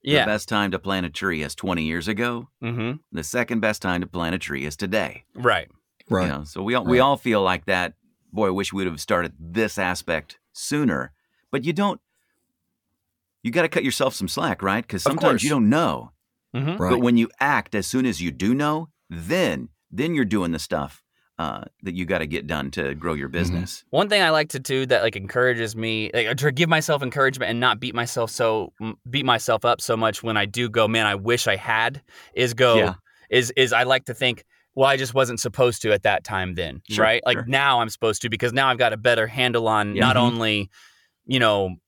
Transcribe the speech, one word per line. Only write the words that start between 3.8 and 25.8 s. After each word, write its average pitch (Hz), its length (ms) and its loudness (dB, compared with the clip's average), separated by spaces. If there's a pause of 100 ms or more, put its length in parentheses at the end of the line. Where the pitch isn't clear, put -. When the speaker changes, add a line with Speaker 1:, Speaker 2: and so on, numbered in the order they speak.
Speaker 2:
time 90 200 -2
to 92 60 -6
plant 85 280 -4
a 90 40 -6
tree 69 260 -8
is 76 100 -8
today. 95 480 -4 (120)
Speaker 1:
Right. 107 340 0 (400)
Speaker 3:
Right. 92 140 2
Speaker 2:
You 82 60 -2
know, 71 140 -6
so 85 200 -10
we 117 120 -2
all, 120 80 0
we 123 160 4
Speaker 3:
Right. 127 60 6
Speaker 2:
all 139 100 2
feel 110 260 0
like 92 240 0
that. 90 280 0 (400)
"Boy, 101 140 0
I - 20 2
wish 95 240 -2
we 98 100 -2
would 90 80 -2
have 76 80 -10
started 87 400 -2
this 90 380 -2
aspect 90 600 -4 (140)
sooner." 104 600 -2 (360)
But 135 140 -4
you 165 80 -2
don't, 196 300 -2 (1400)
you 120 80 -4
gotta 165 180 0
cut - 160 0
yourself 135 300 0
some 95 120 -6
slack, 123 340 -2
right? 98 240 -2
'Cause 95 200 -6
Speaker 1:
Of 139 60 4
Speaker 2:
sometimes 135 320 2
you 147 60 0
Speaker 1:
course. 147 60 2
Speaker 2:
don't 110 140 4
know. 95 420 0 (420)
Speaker 1:
Mm-hmm. 135 280 -4
Speaker 3:
Right. 90 80 0
Speaker 2:
But 123 100 4
when 120 160 4
you 113 140 4 (100)
act 135 340 0
as 101 140 0
soon 131 180 0
as 90 160 -2
you 85 100 -2
do 98 220 0
know, 151 360 -2 (200)
then, 90 600 -2 (200)
then 147 240 -2
you're 135 120 2
doing 90 260 0
the 78 80 -2
stuff 73 420 -6 (400)
uh, 62 220 -6 (200)
that 90 120 -6
you 92 100 -4
gotta 82 220 0
get 73 200 -6
done 73 240 -4
to 69 240 -4
grow 80 180 -4
your 69 160 -4
Speaker 3:
Mm-hmm. 80 100 -6
Speaker 2:
business. 90 500 -4
Speaker 1:
One 190 200 0
thing 202 120 2
I 165 80 4
like 156 200 2
to 139 100 -8
do 131 260 -2
that, 127 160 4
like, 113 140 0
encourages 113 600 0
me, 110 380 -4